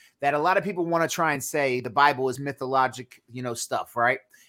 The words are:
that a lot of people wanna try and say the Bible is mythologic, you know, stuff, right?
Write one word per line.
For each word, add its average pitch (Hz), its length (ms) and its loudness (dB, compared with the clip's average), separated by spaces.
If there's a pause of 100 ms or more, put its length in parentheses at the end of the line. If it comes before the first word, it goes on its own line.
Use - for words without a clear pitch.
(220)
that 139 120 2
a 147 60 2
lot 175 180 2
of 180 60 0
people 180 220 -2
wanna 165 240 0
try 160 240 0
and 139 100 -6
say 135 380 0
the 120 80 -6
Bible 131 400 4
is 127 100 -6
mythologic, 131 920 -2
you 123 140 -12
know, 120 100 -6
stuff, 117 440 -6
right? 120 220 2 (300)